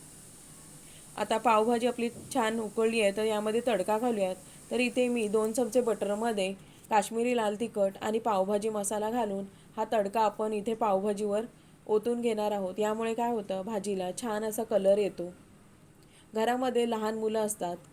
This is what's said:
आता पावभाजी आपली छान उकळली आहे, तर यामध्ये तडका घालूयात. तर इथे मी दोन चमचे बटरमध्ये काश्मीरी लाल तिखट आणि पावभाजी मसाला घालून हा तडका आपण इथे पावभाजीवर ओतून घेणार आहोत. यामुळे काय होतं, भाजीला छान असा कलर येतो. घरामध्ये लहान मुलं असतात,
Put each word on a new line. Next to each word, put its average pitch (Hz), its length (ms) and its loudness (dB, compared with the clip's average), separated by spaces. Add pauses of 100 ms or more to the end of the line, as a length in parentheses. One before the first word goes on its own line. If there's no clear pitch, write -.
(1160)
आता 220 220 0
पावभाजी 226 480 4
आपली 240 220 0 (260)
छान 226 260 0
उकळली 226 400 0
आहे, 202 160 4
तर 214 80 0
यामध्ये 214 420 0
तडका 214 320 0
घालूयात. 202 380 0 (340)
तर 226 100 0
इथे 247 280 2
मी 240 200 0
दोन 220 240 2
चमचे 240 280 2
बटरमध्ये 202 720 -2 (380)
काश्मीरी 226 460 0
लाल 208 240 0
तिखट 202 420 -2
आणि 220 180 -2
पावभाजी 208 480 0
मसाला 214 420 -2
घालून 208 340 -2 (320)
हा 220 160 -2
तडका 208 280 0
आपण 214 320 0
इथे 214 220 -2
पावभाजीवर 208 680 0 (420)
ओतून 226 340 0
घेणार 214 320 0
आहोत. 190 260 -4
यामुळे 220 360 0
काय 240 180 0
होतं, 196 300 -4
भाजीला 196 480 -2 (100)
छान 220 240 -4
असा 220 200 -2
कलर 196 340 4
येतो. 180 340 -2 (1000)
घरामध्ये 240 560 2
लहान 220 280 -2
मुलं 220 200 0
असतात, 208 380 -2 (160)